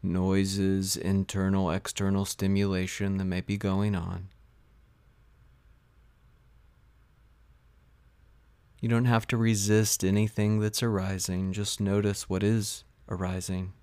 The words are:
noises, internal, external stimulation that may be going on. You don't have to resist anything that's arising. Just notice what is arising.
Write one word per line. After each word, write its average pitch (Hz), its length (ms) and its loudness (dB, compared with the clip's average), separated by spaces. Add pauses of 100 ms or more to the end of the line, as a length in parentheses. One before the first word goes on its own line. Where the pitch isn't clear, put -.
noises, 95 960 0
internal, 95 720 0
external 98 540 -2
stimulation 98 920 -2
that 95 80 -2
may 92 160 -2
be 101 160 -4
going 101 400 0
on. 90 320 -6 (4000)
You 117 80 -2
don't 117 180 4
have 117 220 2
to 123 80 0
resist 107 680 2
anything 107 560 2
that's 107 220 -2
arising. 95 720 -2
Just 101 280 -4
notice 101 480 0
what 95 140 0
is 107 420 0 (240)
arising. 92 640 -4 (100)